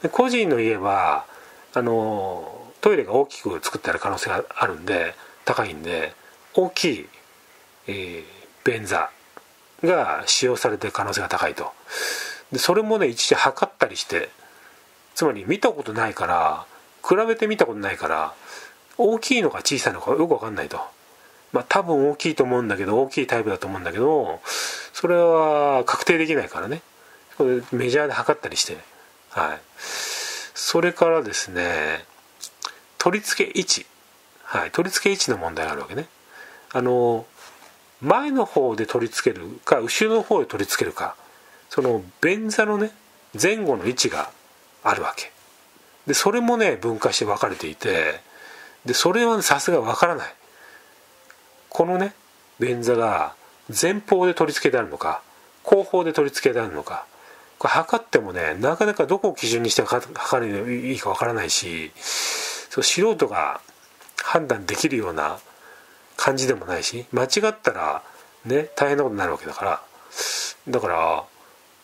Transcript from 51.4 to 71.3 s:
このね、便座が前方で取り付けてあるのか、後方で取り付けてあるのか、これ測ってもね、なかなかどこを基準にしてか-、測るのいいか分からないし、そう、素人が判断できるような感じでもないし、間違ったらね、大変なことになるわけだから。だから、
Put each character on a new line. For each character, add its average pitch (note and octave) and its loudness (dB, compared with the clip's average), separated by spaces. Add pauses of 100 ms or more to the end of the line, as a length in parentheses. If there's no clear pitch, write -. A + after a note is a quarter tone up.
こ - 2
の F3+ -2
ね、 G3+ -2 (460)
便 A#2+ 0
座 A#2 2
が G2 0 (360)
前 F3+ 0
方 F#3 4
で F3+ 4
取 D#3+ 2
り C#3+ -6
付 - 2
け - 2
て B2+ 2
あ A#2 2
る F#2+ -4
の D2 -12
か、 - -4 (420)
後 G3 6
方 F#3 2
で D#3+ 0
取 C#3+ 4
り - -10
付 - 2
け B2 0
て A#2+ 0
あ A2+ -2
る F2 -10
の D2 -6
か、 - -8 (540)
こ - 0
れ - 4
測 E3 0
っ - -16
て - -6
も G2 -8
ね、 D#2+ -4
な C#3 0
か G#3+ 0
な G#3 0
か E3 0
ど F3+ 0
こ G3+ -2
を D#3 -6
基 - -6
準 A#2 0
に A#2 0
し - 0
て A#2 2
か-、 A#2+ 0 (140)
測 B2 -2
る G#2 -4
の B2 -6
い B2 -4
い A2+ -8
か - -4
分 - -2
か B2+ -2
ら A#2 -2
な G#2 -2
い E2 -4
し、 E2 -4
そ - -6
う、 - 0
素 G3+ 2
人 D3 2
が E2 -2 (560)
判 D#3+ 0
断 G#2 -2
で - -6
き D#3+ 0
る C#3 0
よ F#2 -4
う - -6
な D2+ -2 (800)
感 C3+ 2
じ C3 -2
で B2 2
も F#2+ -12
な F2+ -6
い - -8
し、 A#2+ -6
間 A#2+ 0
違 G#3 0
っ A3 -10
た - 2
ら D#2 -4 (440)
ね、 C#3+ 0
大 C#3+ 2
変 C#3+ 2
な D3 2
こ C3 0
と G#2+ -4
に G2+ -6
な F2+ -2
る E2 -2
わ D2+ -4
け - -12
だ D#2 -10
か - -8
ら。 F#2 -2 (840)
だ C3+ 0
か G2+ -4
ら、 E2 2 (600)